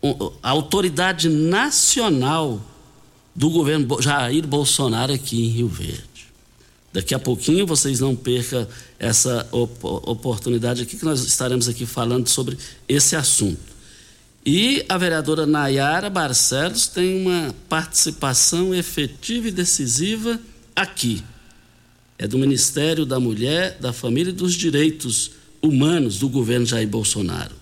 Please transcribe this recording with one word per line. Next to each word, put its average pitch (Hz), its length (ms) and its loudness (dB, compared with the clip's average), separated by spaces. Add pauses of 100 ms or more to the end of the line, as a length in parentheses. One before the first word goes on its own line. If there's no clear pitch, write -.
o, 139 320 -2 (100)
a 120 60 -2
autoridade 170 800 0
nacional 160 1300 2 (800)
do 151 140 2
governo 156 340 2
Bo-, 127 160 0
Jair 143 460 2
Bolsonaro 135 680 2
aqui 117 320 -2
em 117 60 2
Rio 117 180 0
Verde. - 640 -8 (600)
Daqui 95 240 -2
a 131 40 0
pouquinho 143 480 2
vocês 139 340 0
não 131 160 2
percam 123 500 -2 (320)
essa 117 540 0
op-, 120 320 -2
oportunidade 120 960 -2
aqui, 117 160 -8
que - 80 -10
nós 151 160 0
estaremos 123 480 0
aqui 120 160 -4
falando 120 440 -2
sobre 135 280 -2 (320)
esse 143 260 2
assunto. 107 540 0 (760)
E 214 460 2
a 185 80 0
vereadora 160 480 0
Nayara 147 640 2
Barcelos 165 800 0
tem 185 340 0
uma 175 340 0 (140)
participação 160 1040 0
efetiva 180 760 -4
e - 20 -2
decisiva 185 880 -2 (340)
aqui. 127 480 -2 (960)
É - 100 -6
do 117 120 0
Ministério 143 680 2
da 131 160 -2
Mulher, 131 580 0
da 123 140 -4
Família 131 380 -2
e 180 40 -6
dos 180 200 0
Direitos 156 800 0 (280)
Humanos 143 580 2
do 135 100 0
governo 123 360 2
Jair 113 240 0
Bolsonaro. 101 720 -4